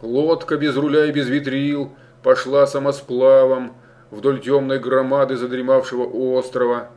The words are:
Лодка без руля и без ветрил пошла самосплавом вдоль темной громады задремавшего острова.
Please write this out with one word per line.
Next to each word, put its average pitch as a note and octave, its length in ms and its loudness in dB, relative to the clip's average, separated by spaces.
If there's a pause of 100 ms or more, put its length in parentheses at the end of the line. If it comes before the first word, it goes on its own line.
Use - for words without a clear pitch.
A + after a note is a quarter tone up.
Лодка D3+ 560 -2
без C#3+ 200 -2
руля D3 280 2
и D3+ 60 -2
без C#3+ 160 -2
ветрил C#3 640 -4 (300)
пошла C3 460 2
самосплавом C3+ 1040 2 (380)
вдоль C3 280 -2
темной C3+ 400 0
громады C3 580 0
задремавшего B2+ 680 -2
острова. B2 920 -2